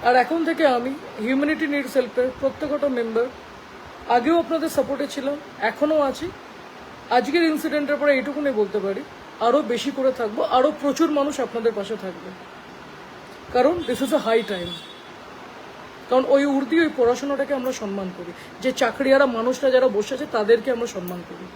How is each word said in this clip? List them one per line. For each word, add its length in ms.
আর 80
এখন 280
থেকে 220
আমি 280
হিউম্যানিটি 460
নিডস 300
হেল্পের 340
প্রত্যেকটা 480
মেম্বার, 360
আগেও 300
আপনাদের 300
সাপোর্টে 400
ছিলাম, 280
এখনও 420
আছি। 300
আজকের 320
ইনসিডেন্টের 540
পরে 180
এইটুকুনি 360
বলতে 280
পারি, 240
আরও 220
বেশি 280
করে 220
থাকবো, 300
আরও 380
প্রচুর 300
মানুষ 300
আপনাদের 360
পাশে 200
থাকবে, 340
কারণ 260
this 220
is 80
a 100
high 220
time। 300
কারণ 180
ওই 160
উর্দি, 360
ওই 160
পড়াশোনাটাকে 580
আমরা 180
সম্মান 460
করি, 140
যে 100
চাকরিয়ারা 540
মানুষরা 440
যারা 180
বসে 260
আছে 180
তাদেরকে 380
আমরা 160
সম্মান 420
করি 280